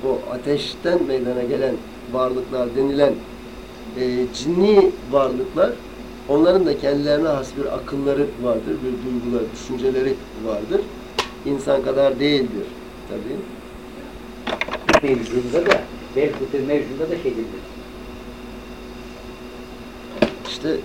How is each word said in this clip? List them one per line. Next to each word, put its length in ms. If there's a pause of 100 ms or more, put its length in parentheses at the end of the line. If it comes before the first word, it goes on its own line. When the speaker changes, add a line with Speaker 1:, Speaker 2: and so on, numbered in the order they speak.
Speaker 1:
o 280
ateşten 680
meydana 380
gelen 320 (380)
varlıklar 640
denilen, 380 (840)
e, 240 (100)
cinni 560 (200)
varlıklar, 640 (560)
onların 380
da 120
kendilerine 500
has 280
bir 180
akılları 520 (160)
vardır, 420
bir 260
duyguları, 420
düşünceleri 600 (320)
vardır. 340 (680)
İnsan 360
kadar 380
değildir 460 (420)
tabii. 300 (1600)
Speaker 2:
Mevzunda 640
da, 140 (360)
Belkut'un 500
mevzunda 440
da 120
şey 100 (3250)
Speaker 1:
İşte 360